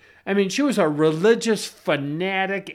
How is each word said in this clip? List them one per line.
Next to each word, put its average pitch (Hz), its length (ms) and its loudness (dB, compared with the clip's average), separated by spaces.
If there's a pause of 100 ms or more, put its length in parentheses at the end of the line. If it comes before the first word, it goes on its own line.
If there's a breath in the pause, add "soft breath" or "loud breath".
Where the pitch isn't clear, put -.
(260 soft breath)
I 190 100 -2
mean, 196 140 2
she 262 120 -2
was 269 160 0
a 175 100 4
religious 160 800 2
fanatic 185 1080 -4